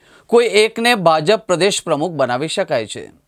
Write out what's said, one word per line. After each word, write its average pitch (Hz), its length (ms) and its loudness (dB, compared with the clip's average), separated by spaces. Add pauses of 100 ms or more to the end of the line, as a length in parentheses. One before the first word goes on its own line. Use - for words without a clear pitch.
(260)
કોઈ 240 200 4
એકને 220 500 2
ભાજપ 165 520 2
પ્રદેશ 185 360 0
પ્રમુખ 160 280 -4
બનાવી 135 360 -2
શકાય 156 400 -4
છે. 90 240 -14 (160)